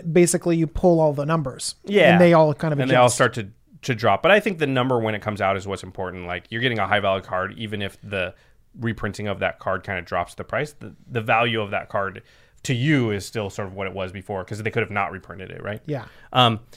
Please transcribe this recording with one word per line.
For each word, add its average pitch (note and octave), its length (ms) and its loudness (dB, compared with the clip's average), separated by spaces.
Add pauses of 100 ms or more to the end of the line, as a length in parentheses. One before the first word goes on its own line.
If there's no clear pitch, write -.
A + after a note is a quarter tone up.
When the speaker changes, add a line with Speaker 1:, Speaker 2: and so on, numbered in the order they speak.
Speaker 1:
basically E3+ 460 2
you E3 100 2
pull E3+ 360 2
all D#3 100 2
the C#3+ 140 -4
numbers. D3+ 580 -4
Speaker 2:
Yeah. F#3+ 300 6
Speaker 1:
And F#3 80 8
they F3 100 10
all D#3+ 220 6
kind D#3+ 180 -2
of C#3+ 80 -2
Speaker 2:
And C3 100 0
they C3 60 4
all B2 120 8
Speaker 1:
adjust. A#2+ 80 2
Speaker 2:
start B2 180 2
to, G#2+ 140 -6 (340)
to C3+ 120 -4
drop. G#2+ 280 2
But E3 100 6
I G#3 80 8
think G3 200 -4
the D3+ 80 0
number C3 300 2
when A2 160 0
it G2+ 80 -6
comes G#2 200 -4
out G2 160 0
is F#2+ 100 -8
what's G2 160 -6
important. F#2 420 -10
Like, F2 240 -8
you're A#2 120 -6
getting A#2+ 180 -2
a G2 80 0
high G#2 140 2
value G2 200 0
card, F#2+ 360 -6
even G#2+ 240 -8
if G2 200 -10
the F#2+ 320 -6 (460)
reprinting G#2+ 480 -6
of F#2+ 120 -6
that F#2+ 200 -4
card F#2+ 240 -6
kinda F#2+ 200 -6
drops F2 320 -6
the F#2+ 100 -12
price. C#3+ 280 -6
The, - 200 -18 (160)
the B2 100 -4
value A2+ 420 0
of G2+ 100 -6
that G2 180 -6
card G2 320 -6 (420)
to C#3 100 -2
you B2+ 380 2
is G2 140 -6
still G#2 240 -6
sort G2+ 180 -10
of F#2 60 -14
what G2 140 -8
it F#2 60 -8
was F#2 200 -6
before, F#2+ 320 -8
'cause G#2 180 -10
they A2 80 -4
could A#2 120 0
have F#2+ 80 -6
not G2 200 -4
reprinted F#2 400 -14
it, F2 120 -16
right? G#2 220 -8
Speaker 1:
Yeah. C3+ 200 -8 (260)
Speaker 2:
Um, A#2 300 2 (160)